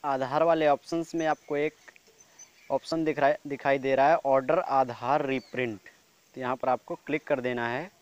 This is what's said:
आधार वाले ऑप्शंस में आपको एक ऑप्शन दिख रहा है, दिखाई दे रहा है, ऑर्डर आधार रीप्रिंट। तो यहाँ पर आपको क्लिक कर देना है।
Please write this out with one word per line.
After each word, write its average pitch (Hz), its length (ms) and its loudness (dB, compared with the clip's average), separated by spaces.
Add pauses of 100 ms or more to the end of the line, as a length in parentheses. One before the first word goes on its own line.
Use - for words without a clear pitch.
आधार 135 400 0
वाले 160 240 4
ऑप्शंस 160 480 0
में 160 120 0
आपको 147 300 -2
एक 147 160 -2 (960)
ऑप्शन 160 320 -2
दिख 151 160 0
रहा 139 100 4
है, 151 80 0 (100)
दिखाई 139 320 0
दे 135 160 0
रहा 135 140 4
है, 165 60 6
ऑर्डर 135 440 2
आधार 131 680 0
रीप्रिंट। 123 540 -4 (560)
तो 131 60 -12
यहाँ 127 140 -4
पर 131 140 -2
आपको 127 260 -2 (100)
क्लिक 147 180 -4
कर 135 180 -2
देना 120 260 -2
है। 139 240 -6 (100)